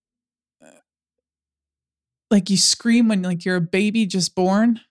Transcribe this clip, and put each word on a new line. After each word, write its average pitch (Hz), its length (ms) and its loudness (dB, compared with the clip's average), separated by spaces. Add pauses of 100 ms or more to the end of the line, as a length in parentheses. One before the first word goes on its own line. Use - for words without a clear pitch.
(640)
uh, 76 60 -20 (1600)
like, 208 200 2
you 196 60 2
scream 233 520 0
when, 208 140 0
like, 180 220 -6
you're 185 120 -2
a 180 40 0
baby 208 460 0
just 180 280 -4
born. 208 460 2 (100)